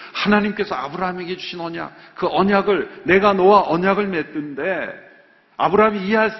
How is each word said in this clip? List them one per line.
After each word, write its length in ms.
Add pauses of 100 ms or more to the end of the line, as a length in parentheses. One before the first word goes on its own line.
(120)
하나님께서 640
아브라함에게 640
주신 240
언약, 340 (200)
그 120
언약을 800
내가 280
너와 360
언약을 380
맺는데 1000 (520)
아브라함이 500
이해할 320